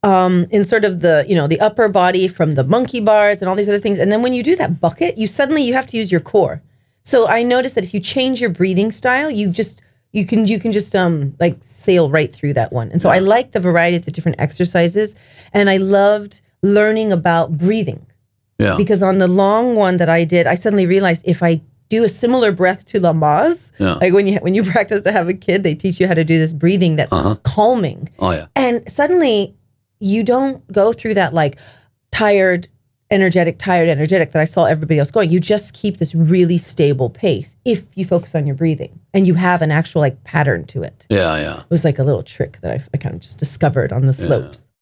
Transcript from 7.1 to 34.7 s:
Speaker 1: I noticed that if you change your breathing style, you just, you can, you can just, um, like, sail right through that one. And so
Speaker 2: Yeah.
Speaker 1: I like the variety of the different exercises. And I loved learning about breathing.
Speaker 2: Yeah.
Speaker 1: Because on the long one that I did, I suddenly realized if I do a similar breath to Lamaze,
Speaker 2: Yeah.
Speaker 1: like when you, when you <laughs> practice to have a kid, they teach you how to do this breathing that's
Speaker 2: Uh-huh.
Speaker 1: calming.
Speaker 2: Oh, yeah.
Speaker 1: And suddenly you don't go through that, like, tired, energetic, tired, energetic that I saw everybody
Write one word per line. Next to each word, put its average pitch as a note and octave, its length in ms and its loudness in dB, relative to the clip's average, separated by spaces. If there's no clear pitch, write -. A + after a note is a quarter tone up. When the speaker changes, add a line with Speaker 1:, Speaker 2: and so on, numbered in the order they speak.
Speaker 1:
I A#3 160 0
noticed B3 320 0
that G#3+ 80 -2
if F3+ 100 -12
you G#3 60 -2
change B3+ 400 -4
your A#3+ 100 -2
breathing F#3+ 420 0
style, C4 400 -2
you G#3 180 -2
just, - 320 -6
you G3+ 120 -2
can, A3 220 0
you G#3+ 120 0
can A3+ 120 -4
just, G3+ 240 -4
um, E3 440 0
like, E3+ 220 0
sail F3 480 0
right D3 240 0
through C#3+ 200 -4
that A#2 180 -2
one. A2+ 200 -6
And F3 100 -2
so F#3 80 2
Speaker 2:
Yeah. B2 60 4
Speaker 1:
I F#3 40 2
like G#3+ 320 0
the G#3 80 -4
variety F3 380 0
of E3+ 80 -6
the E3 60 -10
different - 280 -4
exercises. F3+ 760 -2
And G3+ 160 2
I F#3+ 80 2
loved G3+ 640 2
learning G#3+ 500 2
about E3+ 460 0
breathing. G3 480 -2
Speaker 2:
Yeah. - 200 2
Speaker 1:
Because F#3+ 240 2
on F#3+ 180 2
the F#3 80 2
long G#3 480 2
one F#3+ 220 2
that E3+ 120 0
I E3+ 160 2
did, E3+ 220 2
I F3 80 0
suddenly G3 300 0
realized F3+ 400 0
if E3+ 160 0
I E3+ 200 0
do A3 140 0
a G#3+ 60 2
similar A#3 420 0
breath F#3 340 -2
to - 140 -2
Lamaze, E3+ 800 0
Speaker 2:
Yeah. F#3+ 160 0
Speaker 1:
like F3+ 180 0
when G3+ 140 4
you, G3+ 140 0
when F#3 120 -2
you G#3 100 2
<laughs> F3+ 100 -4
practice G3+ 300 -2
to F#3+ 80 0
have F3+ 160 0
a F#3 60 -2
kid, F#3+ 300 -2
they D#3+ 120 0
teach F3+ 240 -4
you F#3 80 2
how F#3 60 0
to D#3+ 100 2
do E3 140 2
this D#3+ 160 0
breathing E3+ 440 2
that's - 140 -2
Speaker 2:
Uh-huh. F#2+ 320 0
Speaker 1:
calming. G#3 680 0
Speaker 2:
Oh, F#2+ 120 0
yeah. D#2+ 140 -4
Speaker 1:
And A#3+ 360 0
suddenly C#4+ 640 0
you G#3 240 -2
don't B3+ 480 -2
go G#3+ 220 2
through A3+ 220 -4
that, E3+ 180 0
like, D#3 240 0
tired, F#3+ 560 2
energetic, F3+ 460 2
tired, F3 320 0
energetic D#3 440 0
that D#3 80 0
I D#3+ 40 2
saw E3 200 0
everybody D#3 340 0